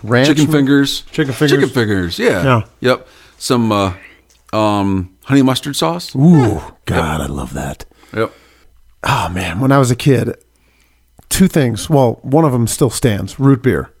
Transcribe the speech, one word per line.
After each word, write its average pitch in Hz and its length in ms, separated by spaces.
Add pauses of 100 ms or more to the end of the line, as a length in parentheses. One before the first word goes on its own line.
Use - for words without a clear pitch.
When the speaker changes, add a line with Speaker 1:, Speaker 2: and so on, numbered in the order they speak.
Speaker 1:
Ranch 120 260
Speaker 2:
chicken 147 160
Speaker 1:
m-, - 60
Speaker 2:
fingers. 139 500 (100)
Speaker 1:
chicken 135 220
fingers. 143 240
Speaker 2:
Chicken 139 120
fingers, 104 500
yeah. 208 240
Speaker 1:
Yeah. 127 180 (180)
Speaker 2:
Yep. 127 280 (300)
Some, 117 340
uh, 98 220 (600)
um, 98 560 (160)
honey 139 160
mustard 131 340
sauce. 165 400
Speaker 1:
Ooh, 131 40 (180)
Speaker 2:
Yeah. 113 340 (140)
Speaker 1:
God, 82 360
Speaker 2:
Yep. 71 80
Speaker 1:
I 73 40
love 65 200
that. 69 320 (300)
Speaker 2:
Yep. 110 160 (720)
Speaker 1:
Oh, 90 260
man. 90 300
When 131 120
I 139 60
was 127 140
a 123 40
kid, 123 400 (960)
two 185 180
things. 123 420
Well, 135 320
one 151 240
of 139 60
them 120 160
still 127 220
stands. 101 500
Root 135 240
beer. 82 360